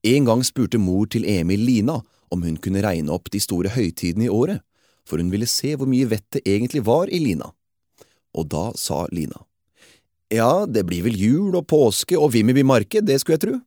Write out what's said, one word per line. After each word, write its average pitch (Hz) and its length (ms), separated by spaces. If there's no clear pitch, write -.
En 135 220
gang 120 180
spurte 117 320
mor 98 320
til 117 160
Emil 98 400
Lina 123 320
om 87 140
hun 80 180
kunne 98 220
regne 82 280
opp - 220
de 101 80
store 92 320
høytidene 104 540
i 95 40
året, 143 300
for 80 100
hun 87 140
ville 110 160
se - 260
hvor 135 140
mye 131 200
vett 107 180
det - 100
egentlig 110 400
var 151 240
i 180 120
Lina. 101 260
Og 80 160
da 85 240
sa 78 340
Lina, - 300
«Ja, 127 400
det 107 160
blir 87 220
vel 117 100
jul 165 400
og 160 100
påske 151 540
og 147 140
Vimmerby 123 340
marked, 135 400
det 135 120
skulle 160 180
jeg 190 80
tro.» 254 100